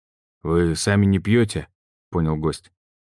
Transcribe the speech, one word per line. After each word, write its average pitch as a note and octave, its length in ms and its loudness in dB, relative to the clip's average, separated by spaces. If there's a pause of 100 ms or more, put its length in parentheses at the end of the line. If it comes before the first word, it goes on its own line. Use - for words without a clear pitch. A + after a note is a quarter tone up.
(420)
«Вы E2 320 0
сами G2+ 320 2
не G2 120 4
пьете?» — G#2 500 0 (420)
понял D#2+ 260 -2
гость. D#2 360 -6 (440)